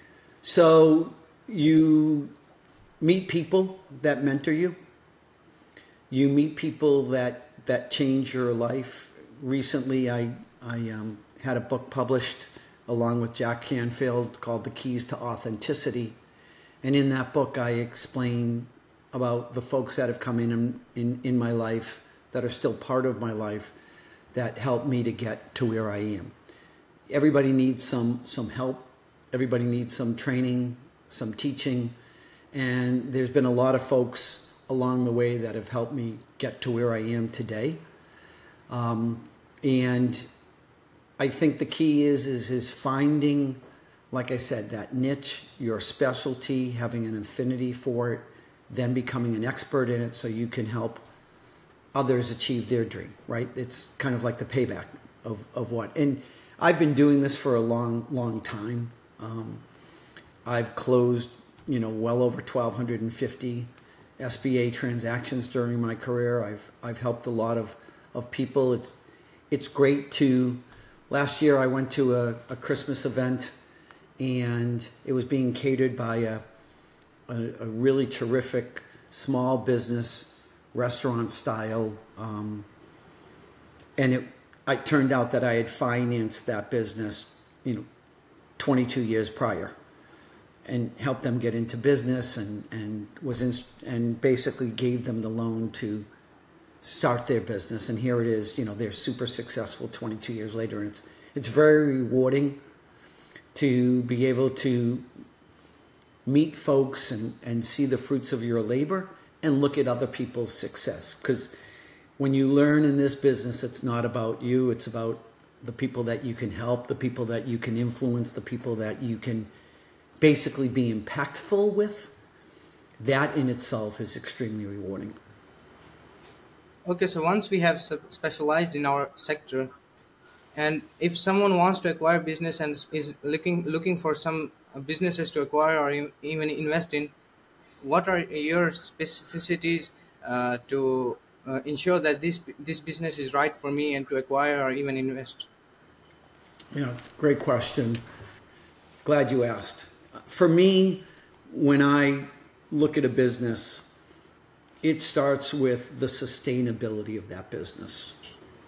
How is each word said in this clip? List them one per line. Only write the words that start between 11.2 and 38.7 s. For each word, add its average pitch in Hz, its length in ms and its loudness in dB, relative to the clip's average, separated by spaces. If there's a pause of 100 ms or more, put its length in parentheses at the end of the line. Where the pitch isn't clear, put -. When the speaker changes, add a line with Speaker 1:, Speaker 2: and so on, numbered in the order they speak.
Speaker 1:
had 131 140 0
a 117 40 0
book 123 300 -4
published 127 560 0 (420)
along 120 320 2
with 117 140 -2
Jack 120 280 -2
Canfield 120 800 -2
called 117 240 -4
The 117 60 -8
Keys 123 340 -4
to - 120 -8
Authenticity. 117 960 -4 (680)
And 135 140 2
in 139 140 4
that 131 220 -2
book, 139 260 0
I 120 120 0
explain 120 960 -2 (460)
about 120 420 -2
the 123 80 -4
folks 123 340 -4
that 127 120 0
have 117 120 -4
come 117 180 -2
in, 117 140 0
in, 117 280 0 (140)
in, 123 300 -2
in 127 140 2
my 117 120 0
life 113 520 -2 (300)
that 123 120 -2
are 117 60 -2
still - 240 -2
part 131 320 0
of 113 140 0
my 113 120 -2
life 107 400 -6 (600)
that 117 240 -4
helped 123 280 0
me 127 160 2
to 113 80 0
get 110 440 -6
to 131 100 -2
where 110 260 0
I 101 80 -4
am. 104 320 -6 (800)
Everybody 143 420 6
needs 131 300 4
some, 120 420 0
some 113 260 -6
help. 127 360 -4 (460)
Everybody 123 320 0
needs 120 320 -2
some 117 180 -2
training, 123 640 0 (320)
some 107 240 -8
teaching. 123 640 -4 (580)
And 127 600 0
there's 127 180 0
been 127 160 6
a 123 40 4
lot 127 240 4
of 120 80 2
folks - 680 0 (180)
along 127 380 2
the 120 60 2
way 120 260 2
that 113 160 -4
have 110 140 -8
helped 123 260 -4
me 113 240 -6 (180)
get - 260 -6
to 131 80 -2
where 117 220 2
I 113 60 0
am 113 320 -2
today. 117 480 -4 (920)